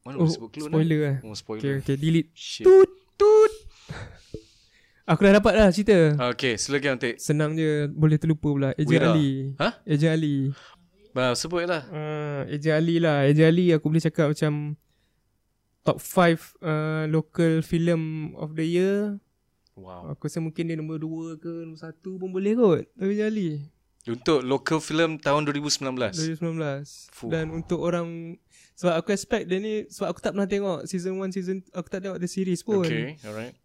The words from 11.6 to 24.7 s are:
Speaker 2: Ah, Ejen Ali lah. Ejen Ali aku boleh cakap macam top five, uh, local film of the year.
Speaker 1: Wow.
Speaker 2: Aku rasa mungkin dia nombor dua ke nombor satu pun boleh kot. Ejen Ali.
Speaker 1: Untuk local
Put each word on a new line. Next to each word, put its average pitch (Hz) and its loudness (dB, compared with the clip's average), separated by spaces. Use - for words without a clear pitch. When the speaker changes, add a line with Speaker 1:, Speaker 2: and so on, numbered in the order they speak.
Speaker 2:
Ah, 151 -6
Ejen 147 -2
Ali 165 2
lah. 147 2
Ejen 151 6
Ali 170 4
aku 156 2
boleh 160 2
cakap 156 0
macam 147 -4
top - 0
five, 170 2
uh, 156 -2
local 160 0
film 160 -2
of 156 -10
the 156 -6
year. 196 -2
Speaker 1:
Wow. 92 -16
Speaker 2:
Aku 147 -10
rasa 151 -6
mungkin 160 -4
dia 165 -4
nombor 156 -8
dua 160 -10
ke 170 -12
nombor 160 -16
satu 175 -14
pun 185 -8
boleh 196 0
kot. 214 4
Ejen 208 -2
Ali. 214 -2
Speaker 1:
Untuk 123 0
local 135 0